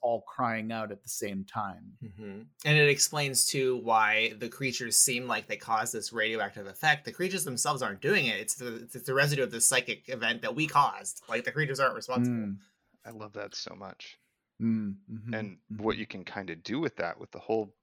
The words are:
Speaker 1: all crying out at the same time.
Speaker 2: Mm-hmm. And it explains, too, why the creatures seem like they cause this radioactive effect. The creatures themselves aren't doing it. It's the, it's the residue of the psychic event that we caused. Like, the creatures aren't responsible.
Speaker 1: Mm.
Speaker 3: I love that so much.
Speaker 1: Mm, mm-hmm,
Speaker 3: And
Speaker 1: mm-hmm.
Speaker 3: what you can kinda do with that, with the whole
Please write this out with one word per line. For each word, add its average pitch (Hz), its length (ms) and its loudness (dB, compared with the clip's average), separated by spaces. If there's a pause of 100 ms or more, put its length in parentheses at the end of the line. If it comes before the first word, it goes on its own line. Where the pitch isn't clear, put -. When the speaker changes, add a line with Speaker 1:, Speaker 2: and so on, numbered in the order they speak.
Speaker 1:
all 117 200 2
crying 113 500 -2
out 110 180 -4
at 98 140 -12
the - 60 -14
same 101 340 -4
time. 98 580 -8
Speaker 2:
Mm-hmm. 104 400 -12 (220)
And 151 140 6
it 147 100 8
explains, 143 600 4
too, 131 360 2
why 110 560 6
the 120 80 -4
creatures 120 480 -2
seem 127 320 4
like 107 200 -2
they 107 100 -4
cause 110 340 0
this 110 220 -6
radioactive 110 520 -2
effect. 147 380 0
The 151 80 -8
creatures 185 320 -2
themselves 135 380 -2
aren't 101 180 -4
doing 156 280 2
it. 101 120 0
It's - 160 -4
the, 117 380 -8
it's - 140 -12
the 131 60 0
residue 139 300 4
of 104 80 0
the 113 80 -4
psychic 123 480 2
event 117 360 -2
that 110 120 -2
we 156 100 0
caused. 131 600 2
Like, 226 160 -2
the - 80 -4
creatures 139 300 0
aren't 120 140 4
responsible. 123 420 0
Speaker 1:
Mm. 101 200 -4 (480)
Speaker 3:
I 117 40 -14
love 107 240 -14
that 104 220 -8
so - 200 -10
much. - 420 -14 (440)
Speaker 1:
Mm, 110 340 0 (160)
mm-hmm, 110 220 -10
Speaker 3:
And 107 240 -6
Speaker 1:
mm-hmm. 104 260 -10
Speaker 3:
what 107 140 2
you 107 100 -6
can 92 160 -10
kinda 92 320 -8
do 104 240 -4
with 160 160 -2
that, - 240 -4
with - 120 -16
the - 80 -12
whole 110 440 -2